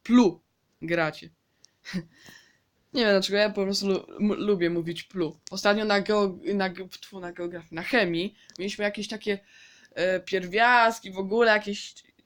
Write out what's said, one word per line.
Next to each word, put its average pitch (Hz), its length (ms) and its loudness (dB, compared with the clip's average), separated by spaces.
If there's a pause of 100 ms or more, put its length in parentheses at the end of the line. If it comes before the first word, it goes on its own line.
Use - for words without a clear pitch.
plu 226 380 4 (400)
gracie. 160 480 -4 (540)
<laughs> 175 200 -8 (880)
Nie 247 80 0
wiem 214 100 4
dlaczego, 196 260 2
ja 208 120 4
po 202 140 -2
prostu 196 240 -2
lu-, 190 180 0 (140)
m-, 208 140 2
lubię 185 360 0
mówić 170 340 -6
plu. 165 360 -6 (120)
Ostatnio 208 340 0
na 202 160 2
geo-, 202 520 -2
na 190 160 -2
ge-, 185 300 -14
tfu, - 200 -18
na 175 120 -12
geografii, 175 440 -12
na 165 80 -8
chemii 185 520 0 (240)
mieliśmy 202 240 -6
jakieś 208 240 -4
takie, 208 320 -6 (560)
e, 185 240 0
pierwiastki, 214 920 2
w 185 60 -16
ogóle 220 340 2
jakieś 208 420 -2 (320)